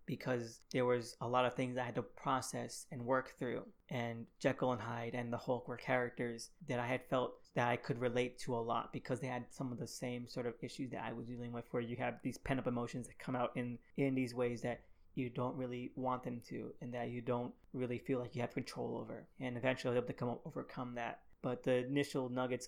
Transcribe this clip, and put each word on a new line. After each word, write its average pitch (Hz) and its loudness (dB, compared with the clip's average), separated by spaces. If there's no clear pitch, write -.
because 123 -2
there 127 4
was 123 2
a 123 -2
lot 127 6
of 123 4
things 127 0
I 127 2
had 120 -4
to 127 0
process 127 -2
and 120 -4
work 131 4
through. 117 -2
And 117 -2
Jekyll 131 4
and 113 0
Hyde 117 -4
and 120 -2
the 117 2
Hulk 123 0
were 123 -4
characters 120 0
that 123 2
I 120 0
had 127 2
felt 123 4
that 123 4
I 120 4
could 120 -2
relate 123 2
to 127 0
a - 2
lot 117 0
because 127 -2
they 135 -2
had 123 -2
some 131 -4
of 117 -4
the 117 -4
same 123 -4
sort 123 -4
of 117 0
issues 127 -4
that - -4
I 120 -2
was 117 -4
dealing 120 -6
with, 120 -4
where 123 2
you 117 -2
have 120 0
these 123 -2
pent-up 131 0
emotions 120 -2
that - -16
come - -2
out 123 4
in, 120 -2
in 139 4
these 127 2
ways 120 2
that 120 -2
you 127 0
don't 123 -2
really 123 -4
want 127 0
them 120 -4
to, 117 -6
and 120 -8
that 120 -2
you 120 -4
don't 120 0
really 123 0
feel 131 0
like 123 -6
you 120 0
have 120 -2
control 120 -2
over. 113 -8
And 127 -2
eventually 127 2
I 120 4
was 123 6
able 135 -2
to - -6
come 123 2
up, 117 -2
overcome 131 -6
that. 117 -4
But 123 0
the 127 6
initial 139 2
nuggets 123 0